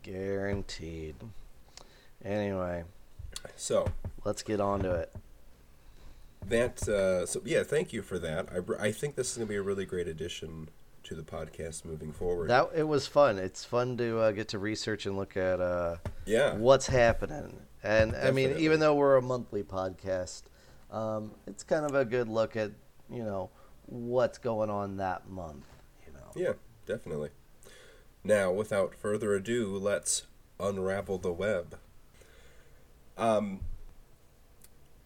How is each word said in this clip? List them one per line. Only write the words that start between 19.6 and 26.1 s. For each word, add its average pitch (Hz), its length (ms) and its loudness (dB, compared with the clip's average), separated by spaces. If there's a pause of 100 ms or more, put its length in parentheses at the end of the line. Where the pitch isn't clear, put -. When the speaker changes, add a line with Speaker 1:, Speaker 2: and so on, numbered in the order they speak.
Speaker 1:
podcast, 92 800 -4 (480)
um, 107 420 -4 (140)
it's 98 160 -12
kind 160 220 0
of 139 100 0
a 139 100 6
good 117 240 0
look 110 280 0
at, 107 160 -2 (380)
you 123 140 -8
know, 98 260 -4 (360)
what's 120 520 0
going 107 320 -2
on 101 280 -4
that 95 300 -4
month, 80 380 -12 (400)
you 78 60 -20